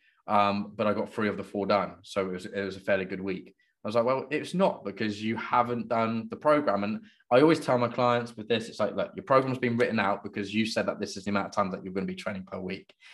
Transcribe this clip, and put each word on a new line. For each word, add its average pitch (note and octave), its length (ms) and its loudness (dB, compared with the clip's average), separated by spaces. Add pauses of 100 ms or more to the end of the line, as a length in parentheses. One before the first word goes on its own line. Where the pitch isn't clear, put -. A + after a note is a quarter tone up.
(260)
um, G2+ 480 2
but G#2+ 140 0
I G#2 60 2
got G2+ 200 -6
three G#2+ 140 0
of F#2+ 80 -2
the G2 80 -8
four G2+ 200 -4
done. F#2+ 380 2
So F#2+ 260 -2
it F#2 40 -6
was, F2+ 140 -8
it G2+ 140 -6
was F#2+ 160 -4
a F#2+ 40 -14
fairly F#2+ 240 2
good F#2 160 -8
week." F#2 340 -8 (300)
I G#2 40 -6
was G#2 60 -2
like, A#2 100 4
"Well, C3 260 0
it's D3 240 -4
not, F3+ 300 0
because G#2 380 -4
you A2 140 -2
haven't A#2+ 520 0
done A2+ 400 0
the A2+ 80 -10
program." C#3+ 460 2
And G#2+ 180 -2 (300)
I B2 100 8
always D#3 200 6
tell B2+ 180 2
my A#2+ 100 2
clients A#2+ 480 0
with G#2+ 120 -10
this, A2+ 200 0
it's - 120 -6
like, G#2 160 0
"Look, - 180 -2
your F#2+ 100 -10
program's C3 340 4
been A#2 180 0
written A2 240 2
out G2+ 240 0
because G2+ 280 -6
you G#2+ 140 2
said G2+ 200 -2
that G2+ 140 -2
this G2 160 -4
is F#2+ 80 -12
the G2+ 60 -4
amount G2 160 0
of E2+ 60 -12
time G2 180 0
that F#2+ 140 -8
you're F#2 100 -8
gonna F#2+ 100 -2
be F#2 100 -4
training F#2+ 300 -8
per F#2+ 140 -10
week. F#2 340 -8 (220)